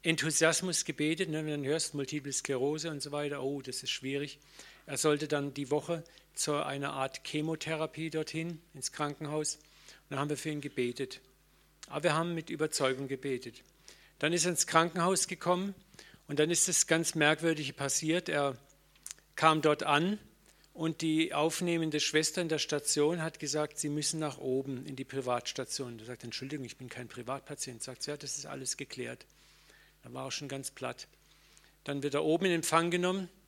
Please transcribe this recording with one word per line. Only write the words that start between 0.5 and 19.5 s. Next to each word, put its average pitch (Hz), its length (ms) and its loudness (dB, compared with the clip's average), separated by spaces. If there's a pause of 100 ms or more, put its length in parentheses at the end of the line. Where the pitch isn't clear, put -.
gebetet, 156 460 0
ne? 151 80 -2
Wenn 156 80 -2
du 151 60 -2
dann 147 120 -2
hörst, 151 300 0
Multiple 139 380 -4
Sklerose 147 580 0
und 147 120 -6
so 147 80 -10
weiter, 147 320 -4
oh, 139 180 -2
das 131 220 -8
ist - 80 -4
schwierig. 139 480 -4 (480)
Er 143 100 -6
sollte 151 300 4
dann 143 260 0
die 139 200 -2
Woche 165 320 -2 (300)
zu - 200 0
einer 143 380 -2
Art 135 320 -4
Chemotherapie 156 840 -2
dorthin, 160 500 -4 (140)
ins - 180 -6
Krankenhaus. 147 640 -2
Und - 540 -20
dann 139 100 -4
haben 147 100 0
wir 147 60 0
für 156 140 -4
ihn 147 100 -4
gebetet. 127 600 -4 (680)
Aber 147 160 -6
wir 160 100 6
haben 170 200 0
mit 160 160 -6
Überzeugung 139 580 0
gebetet. 131 540 -4 (580)
Dann 156 120 4
ist 170 120 4
er 180 80 2
ins - 140 2
Krankenhaus 170 600 4
gekommen 180 480 0 (540)
und 147 100 -2
dann 151 120 6
ist 170 180 4
das - 180 4
ganz 165 280 4
Merkwürdige 156 580 4
passiert. 160 560 0
Er 143 280 2 (800)
kam 156 260 8